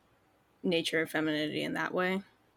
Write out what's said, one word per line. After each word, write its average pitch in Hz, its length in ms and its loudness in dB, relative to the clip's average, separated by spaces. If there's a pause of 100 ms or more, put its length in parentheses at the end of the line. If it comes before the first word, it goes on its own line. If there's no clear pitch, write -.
(640)
nature 165 380 2
and 160 100 -2
femininity 151 540 0
in 165 100 -4
that 160 180 -2
way, 185 300 0 (340)